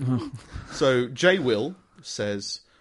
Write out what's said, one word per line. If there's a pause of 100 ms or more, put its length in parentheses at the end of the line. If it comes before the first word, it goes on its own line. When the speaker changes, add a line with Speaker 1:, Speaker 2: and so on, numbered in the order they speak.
Speaker 1:
Oh. (420)
Speaker 2:
So,
Jay
Will (260)
says, (200)